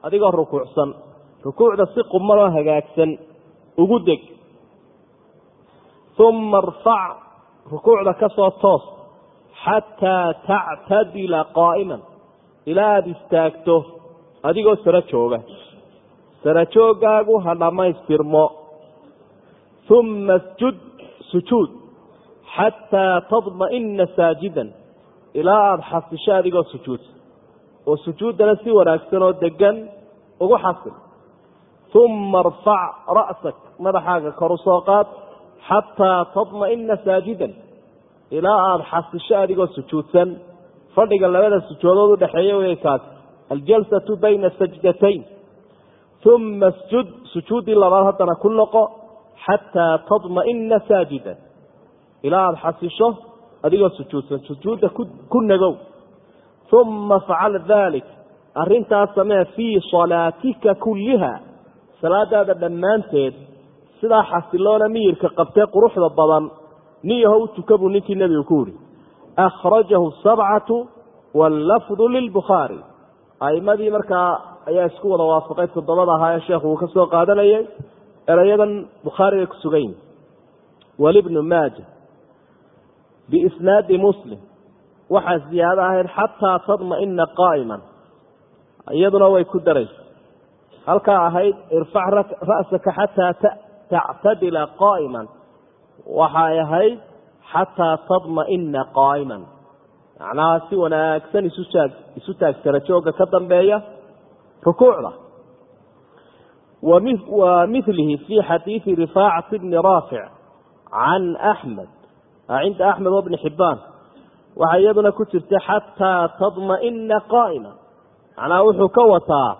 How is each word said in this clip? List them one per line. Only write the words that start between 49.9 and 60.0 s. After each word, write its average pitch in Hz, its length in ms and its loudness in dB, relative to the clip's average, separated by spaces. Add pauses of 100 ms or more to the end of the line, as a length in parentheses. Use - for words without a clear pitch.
tadma'inna 214 880 -2
saajidan, 143 500 -2 (880)
ilaa 185 220 2
aad 170 100 -2
xasisho 170 520 -2 (540)
adigoo 185 280 2
sujuudsan. 139 500 -10
Sujuudda 190 480 -4
ku, - 140 -8 (260)
ku 240 120 0
nagow. 190 340 2 (960)
Uma 214 440 2
afcal 190 380 -2 (120)
daalik, 190 400 0 (500)
arrintaas 202 580 0
samee 196 300 0
fii 220 360 -4
salaatika 170 920 -2